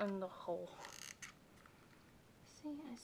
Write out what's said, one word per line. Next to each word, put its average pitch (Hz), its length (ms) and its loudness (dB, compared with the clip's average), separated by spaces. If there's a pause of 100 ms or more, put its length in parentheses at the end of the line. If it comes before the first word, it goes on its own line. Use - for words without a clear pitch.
in 202 200 8
the 190 60 6
hole. 180 440 4 (1900)
See, 302 80 0
I 294 340 0